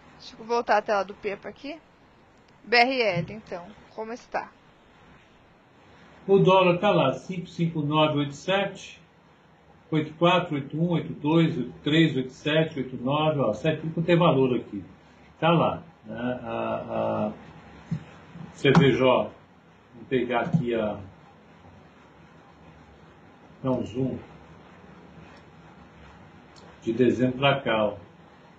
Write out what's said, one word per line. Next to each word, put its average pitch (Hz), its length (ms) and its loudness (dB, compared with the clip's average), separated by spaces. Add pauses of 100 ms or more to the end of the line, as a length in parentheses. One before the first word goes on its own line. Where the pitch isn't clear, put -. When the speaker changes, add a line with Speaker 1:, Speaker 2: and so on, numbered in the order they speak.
(180)
Speaker 1:
deixa - 220 -20
eu 226 60 -18
voltar 233 320 0
a 214 40 0
tela 208 220 0
do 190 100 -16
Pepa 202 360 -10
aqui. 285 300 -14 (840)
B 226 140 2
R 247 240 4
L, 180 320 -2
então, 190 340 -14 (260)
como 220 200 -12
está? - 360 -10 (1800)
Speaker 2:
O 196 140 6
dólar 180 380 6
tá 208 120 0
lá, 147 240 2
cinco - 340 -10
cinco 165 340 -4
nove 151 380 2
oito 139 140 -4
sete, - 680 -4 (920)
oito 151 240 -2
quatro, 170 400 2
oito 139 220 -6
um, 175 140 0
oito 143 220 -4
dois, 156 440 2
oito - 160 -6 (100)
três, 151 320 4
oito 127 160 -4
sete, 156 480 -2
oito 123 180 -8
nove, 143 420 0
ó, 113 140 0
sete, 156 280 -2
tudo 160 120 -6
quanto 170 160 -2
é 175 60 4
valor 135 400 4
aqui. 104 280 -8 (560)
Tá 165 120 2
lá, 110 320 2 (220)
né? 120 360 -6
A, 113 880 -4
a, 107 40 -10 (1200)
você 143 180 2
veja, 127 340 4
ó, 120 180 4 (720)
vou 113 160 -20
pegar 120 320 -2
aqui 120 320 -2
a, 107 240 -4 (2750)
dá 131 100 -2
um 120 140 -2
zoom, 123 320 -6 (2750)
de 113 120 -2
dezembro 123 460 2
pra 139 220 2
cá, 110 240 0
ó. - 120 -4 (600)